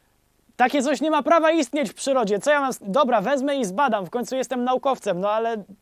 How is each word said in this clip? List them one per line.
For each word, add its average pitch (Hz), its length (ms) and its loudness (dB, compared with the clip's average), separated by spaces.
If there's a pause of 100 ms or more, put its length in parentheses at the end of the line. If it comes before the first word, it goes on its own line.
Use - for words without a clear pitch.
(560)
Takie 254 260 2
coś 269 180 0
nie 311 100 0
ma 302 120 2
prawa 320 280 4
istnieć 294 400 0
w - 40 -16
przyrodzie. 226 440 0
Co 285 120 0
ja 285 100 4
mam 269 100 -2
s-, - 120 -10
dobra, 226 380 2
wezmę 277 360 -2
i 262 80 -2
zbadam, 202 420 -2
w 156 40 -14
końcu 247 260 -6
jestem 247 280 -4
naukowcem, 247 560 -2
no 202 100 -2
ale 226 340 -2 (180)